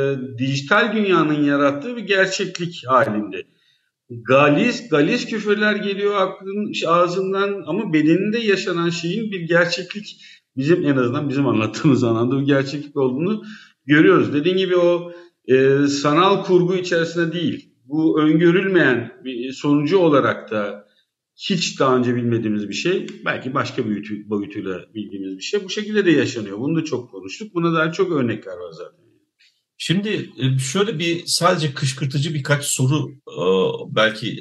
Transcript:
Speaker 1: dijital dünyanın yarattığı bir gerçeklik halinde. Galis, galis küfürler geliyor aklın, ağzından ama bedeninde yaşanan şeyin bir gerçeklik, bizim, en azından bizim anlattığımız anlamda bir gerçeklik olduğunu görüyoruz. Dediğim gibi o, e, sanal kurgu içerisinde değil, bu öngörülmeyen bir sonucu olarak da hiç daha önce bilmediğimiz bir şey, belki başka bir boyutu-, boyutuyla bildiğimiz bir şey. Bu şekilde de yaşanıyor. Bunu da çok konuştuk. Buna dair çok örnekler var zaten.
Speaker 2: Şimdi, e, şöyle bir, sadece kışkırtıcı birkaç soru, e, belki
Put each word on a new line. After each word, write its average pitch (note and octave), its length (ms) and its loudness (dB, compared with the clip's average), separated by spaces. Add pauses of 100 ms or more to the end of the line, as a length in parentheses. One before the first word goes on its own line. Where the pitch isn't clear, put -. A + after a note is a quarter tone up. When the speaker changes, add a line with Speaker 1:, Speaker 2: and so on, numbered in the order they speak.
(380)
Speaker 1:
dijital C#3 580 0
dünyanın E3 480 2
yarattığı C#3+ 540 0
bir A3+ 40 -8
gerçeklik F#3 840 -2
halinde. G#2+ 560 0 (680)
Galis, C#3+ 800 2
galis D#3+ 360 2
küfürler G#3 500 0
geliyor G3+ 400 -2
aklın, G3 580 -4 (140)
ağzından F#3+ 800 0
ama F3+ 260 -2
bedeninde F3+ 460 4
yaşanan F#3 500 0
şeyin G3 420 -4
bir F#3 80 -6
gerçeklik, F3 840 -2 (360)
bizim, D#3+ 280 2
en C#3+ 100 2
azından C3 340 0
bizim C3+ 180 0
anlattığımız A2+ 560 2
anlamda A#2+ 380 2
bir C#3 40 -2
gerçeklik C#3+ 520 -2
olduğunu D3 440 0 (440)
görüyoruz. D3+ 480 6
Dediğim E3+ 240 0
gibi F3+ 180 0
o, F3 360 2 (360)
e, C#3 400 4
sanal D#3 560 2
kurgu F3+ 320 4
içerisinde E3 580 -2
değil, D#3 360 -4 (160)
bu D#3 360 2
öngörülmeyen E3 880 4 (120)
bir B2+ 280 -8
sonucu D3 460 2
olarak C3+ 540 2
da G2+ 340 -4 (500)
hiç - 440 -4
daha C3 180 4
önce A#2+ 180 0
bilmediğimiz G#2+ 540 -2
bir - 40 -8
şey, F#3+ 340 -4 (180)
belki B2+ 280 -4
başka B2+ 320 -4
bir G#2 100 -2
boyutu-, G#2 340 -10
boyutuyla F#2+ 640 -6
bildiğimiz G2 440 -10
bir - 60 -14
şey. G3+ 200 -4
Bu F#3+ 60 -14
şekilde G#3 360 -2
de E3+ 60 6
yaşanıyor. A2 480 0
Bunu D#3 220 -2
da - 20 -8
çok - 280 -8
konuştuk. F#2+ 420 -14
Buna E3+ 200 0
dair E3 180 0
çok F#3 200 -2
örnekler G#2+ 460 -4
var F2 140 -14
zaten. D#2+ 340 -20 (720)
Speaker 2:
Şimdi, G3 520 -4 (100)
e, C3 180 0
şöyle F#3+ 420 -2
bir, E3+ 260 -4
sadece E3 480 0
kışkırtıcı C#3+ 600 -4
birkaç C#3+ 320 -2
soru, C3+ 460 0
e, - 320 -10 (520)
belki G#2+ 460 0